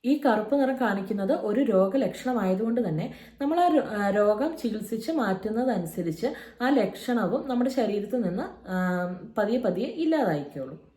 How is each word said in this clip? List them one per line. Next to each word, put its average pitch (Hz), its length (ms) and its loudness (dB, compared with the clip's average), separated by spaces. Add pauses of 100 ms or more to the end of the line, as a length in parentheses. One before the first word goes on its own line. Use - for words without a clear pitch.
ഈ 285 200 2
കറുപ്പ് 220 340 2
നിറം 254 200 0
കാണിക്കുന്നത് 196 520 0
ഒരു 220 280 0
രോഗലക്ഷണമായതുകൊണ്ട് 220 1300 2
തന്നെ 156 240 -2 (280)
നമ്മൾ 311 200 2
ആ 349 80 6
രോ-, 311 160 4
ആ, 208 260 -2
രോഗം 208 460 2
ചികിത്സിച്ച് 220 560 -4
മാറ്റുന്നതനുസരിച്ച് 202 1120 -2 (360)
ആ 247 60 2
ലക്ഷണവും 240 800 0
നമ്മുടെ 247 220 2
ശരീരത്തിൽ 208 500 0
നിന്ന്, 190 220 -2 (260)
ആ, 185 80 -4 (640)
പതിയെ 220 220 2
പതിയെ 196 260 0
ഇല്ലാതായിക്കോളും. 180 960 -2 (160)